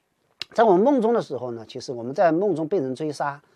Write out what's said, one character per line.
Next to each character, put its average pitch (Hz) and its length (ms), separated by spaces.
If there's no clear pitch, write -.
在 220 100
我 226 100
们 175 80
梦 262 200
中 220 140
的 208 80
时 147 140
候 120 160
呢， 113 140
其 - 140
实 135 100
我 120 120
们 123 120
在 180 160
梦 180 240
中 156 140
被 196 100
人 131 160
追 151 160
杀， 143 300